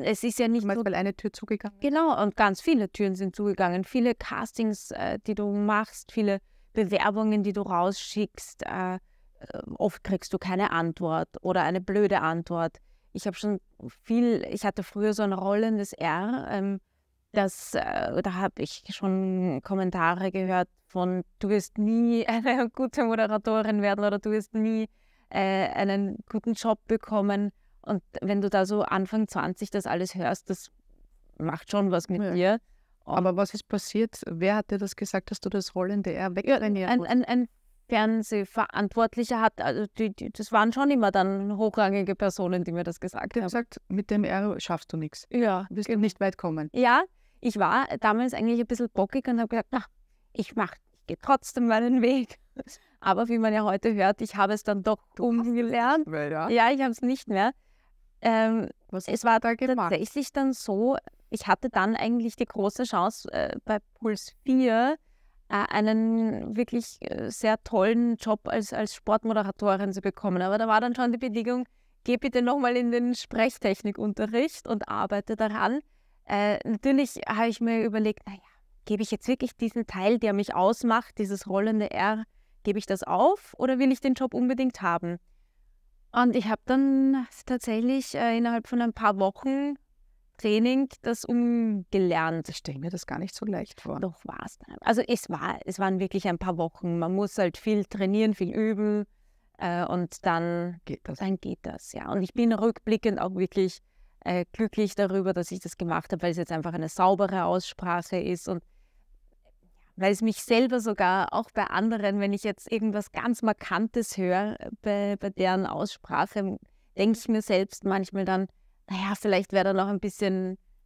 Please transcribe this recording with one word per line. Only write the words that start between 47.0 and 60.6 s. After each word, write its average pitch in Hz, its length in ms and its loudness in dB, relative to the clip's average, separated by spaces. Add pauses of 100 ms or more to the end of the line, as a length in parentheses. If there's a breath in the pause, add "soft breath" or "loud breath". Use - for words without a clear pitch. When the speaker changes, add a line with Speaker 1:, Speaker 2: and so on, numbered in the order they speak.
Speaker 1:
ich 220 180 -2
war 208 300 2 (120)
damals 233 340 2
eigentlich 233 260 0
ein 233 80 -2
bisschen 240 260 -2
bockig 202 340 -2
und 240 120 2
hab 196 100 -2
gesagt, 233 220 -2
"Na, 262 140 -4 (480)
ich - 220 -6
mach, 208 180 -2 (180)
ich - 160 -20
geh - 140 -8
trotzdem 262 460 2
meinen 240 340 4
Weg." 247 380 2 (600 loud breath)
Aber 196 300 0
wie 233 100 0
man 220 140 2
ja 214 100 2
heute 208 300 2
hört, 202 280 2
ich 214 140 -8
habe 196 180 4
es 208 100 -4
dann 202 200 -2
doch 214 200 0 (120)
Speaker 2:
Du - 100 -2 (120)
hast 233 100 0
es 240 60 0
Speaker 1:
umgelernt. 240 520 2
Speaker 2:
nicht - 20 -14
mehr, 151 240 -4
ja? 160 220 -2
Speaker 1:
Ja, 233 180 6
ich 269 100 0
hab's 247 200 -2
nicht 254 280 -2
mehr. 208 220 2 (720)
Ähm, 220 480 2 (220)
Speaker 2:
Was 185 160 -8
Speaker 1:
es 220 160 -2
Speaker 2:
hast - 0 -
Speaker 1:
war 226 120 6
Speaker 2:
du 226 120 2
da 233 80 2
gemacht? 240 380 0
Speaker 1:
tatsächlich 220 400 -2
dann 269 200 2
so, 226 440 0 (320)